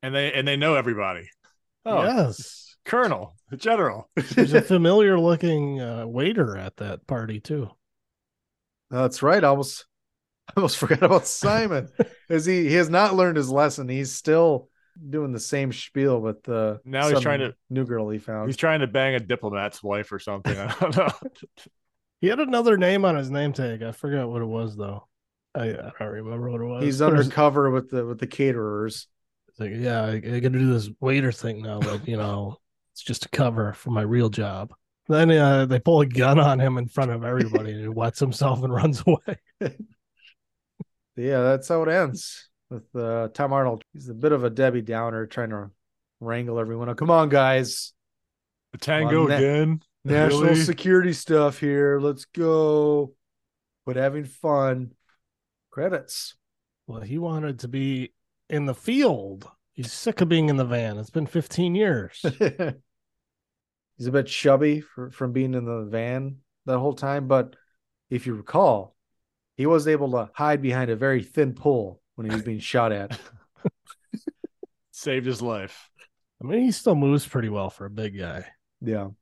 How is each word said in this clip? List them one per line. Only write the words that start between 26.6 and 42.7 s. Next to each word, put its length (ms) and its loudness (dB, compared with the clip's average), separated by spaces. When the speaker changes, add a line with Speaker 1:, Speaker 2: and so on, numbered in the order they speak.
Speaker 2:
it 40 -6
was. 180 -6
Speaker 3:
He's 160 -2
Speaker 2:
But 140 6
it 40 4
was 100 4
Speaker 3:
undercover 440 2
with 180 -2
the, 160 -4
with 140 -8
the 80 -6
caterers. 800 -2
Speaker 2:
It's 100 -20
like, 160 -6
"Yeah, 280 -2
I, 120 -4
I 240 -4
gotta 100 2
do 240 2
this 160 -2
waiter 320 0
thing 300 -8
now, 180 -8
but, 280 -4
you 100 -4
know, 400 -6
<laughs> 180 -20
it's 80 -20
just 240 -8
a 40 -20
cover 440 0
for 180 -8
my 100 0
real 280 2
job." 440 -6
Then, 240 6
uh, 340 6
they 140 2
pull 220 6
a 40 6
gun 320 4
on 220 6
him 180 2
in 120 -4
front 220 -2
of 120 -6
everybody, 480 -2
and 100 -10
he 60 -8
wets 320 -4
himself 420 0
and 120 -2
<laughs> 0 -
runs 340 0
away. 300 0
Speaker 3:
Yeah, 260 0
that's 260 2
how 160 2
it 60 0
ends 600 -2